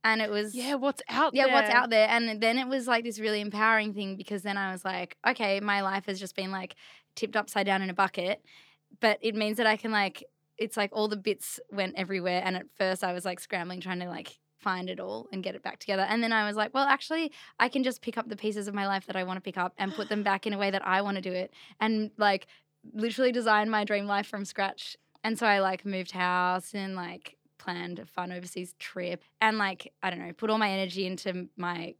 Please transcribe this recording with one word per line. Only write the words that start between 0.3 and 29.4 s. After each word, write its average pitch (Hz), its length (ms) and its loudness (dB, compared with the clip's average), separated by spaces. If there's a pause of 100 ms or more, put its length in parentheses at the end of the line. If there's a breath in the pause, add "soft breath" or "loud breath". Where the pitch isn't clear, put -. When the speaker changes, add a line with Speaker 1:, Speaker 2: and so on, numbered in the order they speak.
Speaker 1:
was 208 240 -2
Speaker 2:
Yeah, 254 220 -2
what's 269 320 0
out 254 260 2
Speaker 1:
Yeah, 269 120 6
Speaker 2:
there? 254 80 4
Speaker 1:
what's 214 160 6
out 240 200 6
there. 220 180 6
And 226 320 2
then 226 180 4
it 254 100 -2
was, 262 180 0
like, 233 180 2
this 214 140 -6
really 214 220 0
empowering 214 520 2
thing, 196 240 -6
because 190 260 -6
then 202 140 -2
I 196 160 -2
was 185 120 -8
like, 180 420 -6
"Okay, 208 340 2
my 202 220 2
life 196 240 0
has 190 120 -4
just 190 180 -10
been, 190 140 -4
like, 190 240 -8 (420 loud breath)
tipped 220 200 -2
upside 202 300 0
down 190 160 4
in 190 80 -2
a 185 40 -6
bucket, 185 480 0 (580 soft breath)
but 214 200 4
it 214 140 -2
means 214 240 0
that 233 80 4
I 214 100 6
can, 220 160 -6
like," 202 320 0 (320)
it's 208 200 -4
like 202 160 0
all 214 160 2
the 208 80 -2
bits - 420 -4 (120)
went 190 260 -2
everywhere. 180 480 0
And 185 120 0
at 180 100 -8 (100)
first 185 280 0
I 180 80 0
was, 180 120 -6
like, 180 160 -4
scrambling, 180 400 -6
trying 185 200 -4
to, 180 80 -6
like, 170 300 -12 (200)
find 185 320 -2
it - 100 -6
all 208 320 -8
and 190 100 -6
get 185 120 -4
it 190 80 -14
back - 160 -8
together. 190 240 0
And 214 200 2
then 226 120 0
I 214 120 4
was 208 100 -2
like, 214 180 0
"Well, 277 120 4
actually, 302 460 0 (260 loud breath)
I 247 120 4
can 262 120 0
just 247 200 -2
pick 226 160 -4
up 226 100 -4
the 214 80 -6
pieces 208 320 -4
of 202 60 -8
my 196 120 -2
life 196 200 -2
that 190 100 -6
I 185 80 0
wanna 185 160 -4
pick 185 160 -8
up 185 220 -2
and 196 160 -2
put 214 160 -4
them 208 120 0
back 196 240 0
in 208 60 0
a 196 60 -2
way 196 120 2
that 196 160 0
I 190 160 4
wanna 196 200 -2
do 185 100 -4
it," 180 200 -4 (280 loud breath)
and, 214 380 2
like, 202 280 4 (460 soft breath)
literally 233 400 2
design 220 380 4
my 214 140 2
dream 202 220 -2
life 202 200 0
from 202 180 -8
scratch. - 520 -6 (280)
And 220 140 0
so 226 80 2
I, 202 140 6
like, 190 260 0
moved 185 260 -4
house 180 600 0
and, 190 200 -6
like, 175 420 -10 (200)
planned 175 420 -8
a - 80 -12
fun 180 260 -6
overseas 180 460 -10
trip 175 440 -6 (180 soft breath)